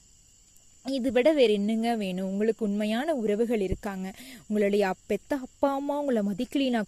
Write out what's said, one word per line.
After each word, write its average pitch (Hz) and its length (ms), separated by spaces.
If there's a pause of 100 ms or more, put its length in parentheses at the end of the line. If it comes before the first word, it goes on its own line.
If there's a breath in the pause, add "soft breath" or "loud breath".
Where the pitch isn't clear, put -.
(840)
இது 262 280
விட 254 200
வேற 254 200
என்னங்க 220 420
வேணும்? 190 320
உங்களுக்கு 208 380
உண்மையான 214 500
உறவுகள் 220 460
இருக்காங்க. 190 520 (360 loud breath)
உங்களுடைய 202 400
அப்-, 185 80 (100)
பெத்த 214 300
அப்பா 269 380
அம்மா 285 240
உங்களை 262 240
மதிக்கலினா 240 640